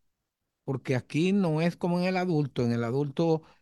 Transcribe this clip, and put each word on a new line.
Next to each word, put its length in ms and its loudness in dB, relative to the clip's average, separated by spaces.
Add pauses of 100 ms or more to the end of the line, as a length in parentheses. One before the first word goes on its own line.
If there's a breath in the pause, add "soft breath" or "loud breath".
(640)
porque 300 -2
aquí 380 0
no 280 2
es 160 0
como 220 0
en 80 0
el 100 -2
adulto. 480 0
En 80 0
el 120 0
adulto 580 0 (180 loud breath)